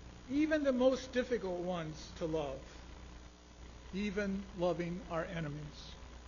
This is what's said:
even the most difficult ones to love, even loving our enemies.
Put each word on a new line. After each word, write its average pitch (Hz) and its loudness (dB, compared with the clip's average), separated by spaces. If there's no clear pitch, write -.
even 302 6
the 269 6
most 254 6
difficult 190 2
ones 165 -2
to 180 0
love, 151 0
even 196 0
loving 175 2
our 170 0
enemies. 151 -2